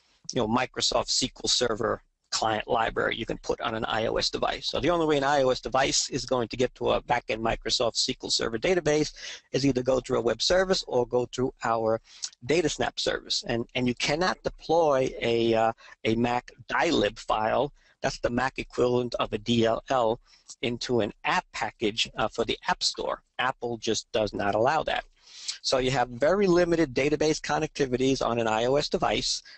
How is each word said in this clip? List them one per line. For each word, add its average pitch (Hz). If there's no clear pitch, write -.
you 127
know, 110
Microsoft 120
S -
Q 131
L 110
Server 110
client 110
library 113
you 113
can -
put -
on 113
an 110
I 113
O 113
S 104
device. -
So -
the 139
only 170
way 151
an 135
I 143
O 127
S 123
device 131
is 123
going 123
to -
get 123
to 117
a 110
backend 120
Microsoft 113
S -
Q 127
L -
Server 117
database 151
is 139
either 127
go 131
through 123
a 113
web 113
service 185
or 123
go 123
through 127
our 113
Data 156
Snap -
service. -
And, 120
and 127
you 120
cannot 175
deploy 151
a, 117
uh, 113
a 113
Mac 120
dilib 120
file, 113
that's -
the -
Mac 127
equivalent 123
of 110
a 110
D 113
L 113
L, 120
into 120
an 104
app 175
package, 110
uh, 113
for -
the 110
App 185
Store. -
Apple 123
just -
does 110
not 101
allow 131
that. 117
So -
you 127
have 123
very 156
limited 170
database 147
connectivities 135
on 117
an 113
I 110
O 135
S 147
device. 127